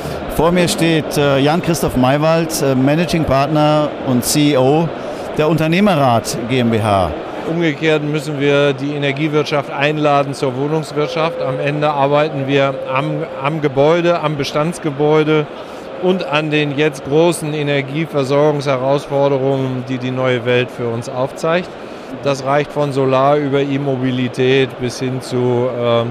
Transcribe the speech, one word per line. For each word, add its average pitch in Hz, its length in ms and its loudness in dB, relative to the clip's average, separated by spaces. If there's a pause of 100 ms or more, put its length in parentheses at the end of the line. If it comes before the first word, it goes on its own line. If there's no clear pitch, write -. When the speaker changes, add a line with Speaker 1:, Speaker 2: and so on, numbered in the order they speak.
(360)
Speaker 1:
Vor 165 160 4
mir 175 160 2
steht, 160 480 0
äh, 143 220 4
Jan-Christoph 160 580 0
Maywald, 156 640 2
äh, 135 120 2
Managing 151 500 2
Partner 151 640 2 (180)
und 123 180 2
C 147 280 2
E 139 60 4
O 147 280 4 (520)
der 156 100 2
Unternehmerrat 156 880 2 (120)
G 127 120 2
M 117 100 2
B 110 120 0
H. 98 280 2 (380)
Speaker 2:
Umgekehrt 156 540 0
müssen 147 380 -4
wir 143 320 4
die 139 220 -6
Energiewirtschaft 143 760 0
einladen 143 640 0
zur 127 220 -2
Wohnungswirtschaft. 151 840 -2
Am 131 200 -4
Ende 147 300 0
arbeiten 143 560 0
wir 139 280 2 (180)
am, 147 300 -2 (200)
am 151 200 -2
Gebäude, 156 580 2
am 151 160 -2
Bestandsgebäude 151 1120 0 (560)
und 180 220 0
an 151 260 -2
den 147 260 0
jetzt 147 280 0
großen 156 500 2
Energieversorgungsherausforderungen, 139 2250 0
die 131 100 -4
die 123 120 -4
neue 127 340 0
Welt 123 260 0
für 120 180 -6
uns 117 200 -6
aufzeigt. 139 600 -2 (520)
Das 135 220 -2
reicht 143 280 0
von 147 200 -2
Solar 135 440 4
über 143 240 0
E-Mobilität 131 1200 0
bis 123 200 -6
hin 127 220 -4
zu, 123 460 0 (100)
ähm, 117 320 2